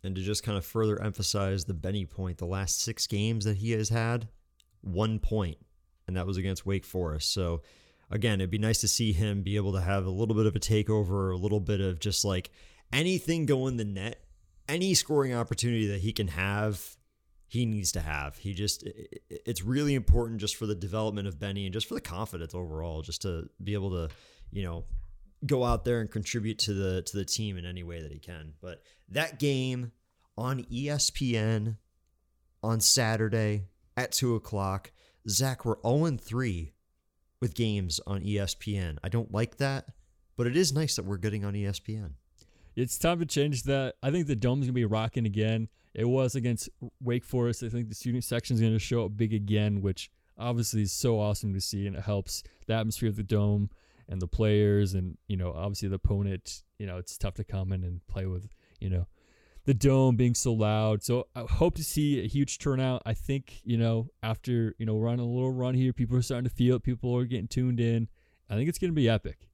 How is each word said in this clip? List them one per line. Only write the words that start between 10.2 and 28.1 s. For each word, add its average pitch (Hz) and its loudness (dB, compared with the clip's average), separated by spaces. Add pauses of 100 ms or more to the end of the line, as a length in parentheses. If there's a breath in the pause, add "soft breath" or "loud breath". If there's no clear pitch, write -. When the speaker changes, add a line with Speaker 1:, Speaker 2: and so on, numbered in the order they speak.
Speaker 1:
bit 110 6
of 104 4
a 104 0
takeover, 101 2
a 90 -2
little 101 0
bit 98 0
of 92 0
just, 98 -2
like, 92 -2 (420 soft breath)
anything 165 0
go 131 2
in 127 -2
the 110 -2
net, 101 -6 (480)
any 175 2
scoring 139 2
opportunity 117 0
that 101 -4
he 110 0
can 101 -2
have, 101 -2 (520)
he 120 0
needs 104 0
to 85 -2
have. 73 -4
He 98 -8
just, 104 -4
i-, - -8
i-, - -16
it's 113 -4
really 139 2
important 113 4
just 104 -4
for 110 -6
the 104 0
development 101 -2
of 80 -8
Benny 101 -4
and 95 -4
just 92 -4
for - -8
the - -4
confidence 87 -8
overall, 80 -6
just 85 -10
to 87 -4 (140)
be 104 -4
able 98 -2
to, 82 -4 (360 loud breath)
you 98 -6
know, 85 -6 (600)
go 131 2
out 120 2
there 120 2
and 107 -4
contribute 110 -4
to 104 0
the, 95 0
to - -8
the 98 -2
team 104 -4
in 87 -8
any 90 -8
way 85 -8
that 73 -10